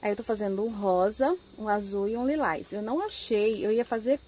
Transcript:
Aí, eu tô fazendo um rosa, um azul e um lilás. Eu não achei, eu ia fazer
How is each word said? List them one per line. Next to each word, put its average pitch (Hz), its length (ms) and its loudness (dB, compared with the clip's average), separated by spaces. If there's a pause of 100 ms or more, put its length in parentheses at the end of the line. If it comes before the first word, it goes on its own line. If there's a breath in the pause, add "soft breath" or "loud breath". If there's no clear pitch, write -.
Aí, 214 80 0
eu 202 60 0
tô 226 80 -10
fazendo 202 400 -2
um 226 80 -2
rosa, 202 640 2 (200)
um 214 120 -6
azul 202 400 0
e 226 80 -2
um 247 100 -2
lilás. 262 460 0
Eu 208 100 -4
não 240 180 -2
achei, 220 640 0
eu 208 60 2
ia 233 140 2
fazer 240 440 0